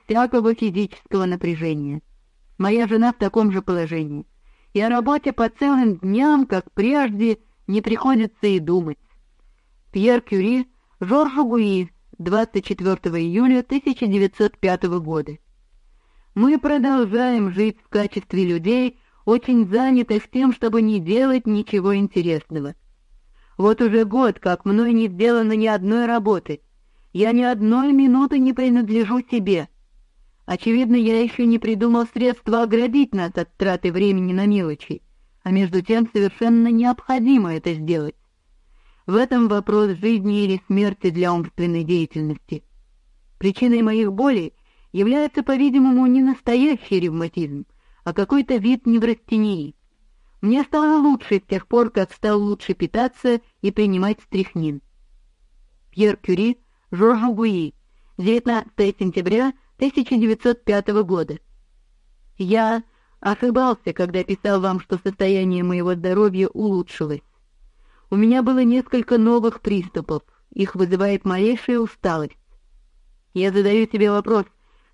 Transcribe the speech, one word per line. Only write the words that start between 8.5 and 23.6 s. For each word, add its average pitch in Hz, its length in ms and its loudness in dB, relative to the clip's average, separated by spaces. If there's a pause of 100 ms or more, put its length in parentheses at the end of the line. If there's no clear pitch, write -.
думать. 160 380 -2 (920)
Пьер 233 300 2
Кюри, 226 480 -2 (320)
Жоржу 277 440 0
Гуи, 208 460 0 (280)
двадцать 196 480 -2
четвёртого 180 540 -4
июля 240 420 2
тысяча 269 440 -4
девятьсот 202 520 0
пятого 180 420 -2
года. 156 380 -8 (960)
Мы 262 240 2
продолжаем 247 960 0
жить 208 300 -2
в - 60 -20
качестве 196 580 -2
людей, 214 520 -2 (260)
очень 233 440 2
занятых 240 600 0
тем, 262 220 2
чтобы 226 300 0
не 214 160 0
делать 247 480 0
ничего 208 500 0
интересного. 160 800 -4 (840)
Вот 214 220 2